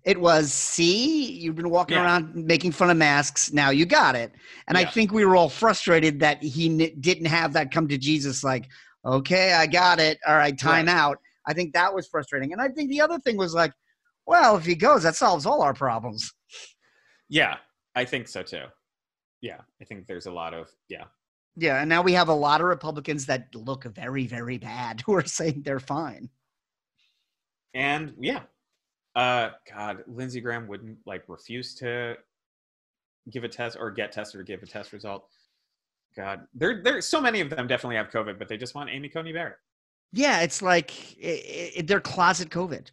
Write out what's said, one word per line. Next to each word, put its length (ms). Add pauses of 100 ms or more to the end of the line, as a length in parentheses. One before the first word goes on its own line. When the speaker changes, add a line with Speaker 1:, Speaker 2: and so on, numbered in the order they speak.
Speaker 1:
it 160
was, 320
"See, 800
you've 220
been 160
walking 260
Speaker 2:
Yeah. 80
Speaker 1:
around 300
making 380
fun 180
of 60
masks. 560
Now 180
you 160
got 300
it." 180 (340)
And 80
I 60
Speaker 2:
Yeah. 80
Speaker 1:
think 220
we 120
were 120
all 140
frustrated 720
that 220
he 240
n-, 340
didn't 260
have 280
that 160
come 180
to 100
Jesus, 460
like, 240 (360)
"Okay, 500
I 120
got 340
it. 260
All 100
right, 220
time 280
Speaker 2:
Right. 100
Speaker 1:
out." 220 (280)
I 80
think 200
that 200
was 140
frustrating. 440
And 100
I 60
think 200
the 140
other 160
thing 180
was 160
like, 200 (540)
"Well, 300
if 80
he 120
goes, 260
that 140
solves 280
all 160
our 140
problems." 580 (960)
Speaker 2:
Yeah, 300 (360)
I 120
think 220
so 140
too. 240 (760)
Yeah, 180 (200)
I 40
think 220
there's 200
a 60
lot 220
of, 160 (180)
yeah. 160 (520)
Speaker 1:
Yeah, 240
and 100
now 100
we 140
have 160
a 40
lot 280
of 60
Republicans 580
that 280
look 300
very, 420
very 300
bad 440
<laughs> 60
who 80
are 120
saying 380
they're 160
fine. 500 (1400)
Speaker 2:
And, 460
yeah. 220 (720)
Uh, 360 (240)
God, 320
Lindsey 340
Graham 280
wouldn't, 380
like, 220
refuse 480
to 400 (1120)
give 140
a 40
test 320
or 100
get 220
tested 280
or 40
give 180
a 40
test 260
result. 360 (880)
God, 380
there, 280
there, 180
so 200
many 200
of 100
them 160
definitely 300
have 140
covid, 280
but 100
they 100
just 160
want 160
Amy 180
Coney 240
Barrett. 240 (560)
Speaker 1:
Yeah, 300
it's 180
like, 320 (300)
i-, 560
i-, 40
they're 180
closet 500
covid. 420